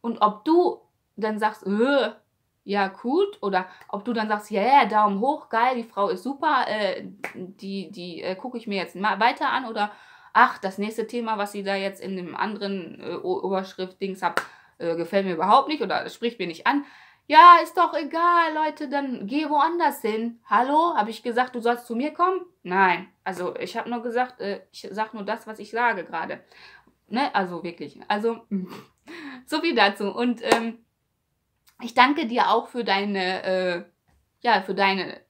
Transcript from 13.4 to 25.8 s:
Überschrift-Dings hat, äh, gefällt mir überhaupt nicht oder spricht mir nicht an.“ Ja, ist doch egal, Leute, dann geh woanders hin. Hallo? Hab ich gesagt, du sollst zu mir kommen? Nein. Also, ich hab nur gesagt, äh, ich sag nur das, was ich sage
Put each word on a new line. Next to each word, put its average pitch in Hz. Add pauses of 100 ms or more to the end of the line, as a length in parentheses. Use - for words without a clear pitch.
Überschrift-Dings 190
hat, 175 (360)
äh, 170
gefällt 190
mir 180
überhaupt 196
nicht 294
oder 185
spricht 233
mir 180
nicht 160
an.“ 285 (440)
Ja, 339
ist 330
doch 339
egal, 330
Leute, 302
dann 262
geh 285
woanders 311
hin. 226
Hallo? 294
Hab 214
ich 220
gesagt, 247
du 233
sollst 240
zu 226
mir 294
kommen? 359 (200)
Nein. 180 (160)
Also, 180
ich 196
hab 226
nur 233
gesagt, 247
äh, 196 (120)
ich -
sag 214
nur 208
das, 214
was 214
ich 208
sage 226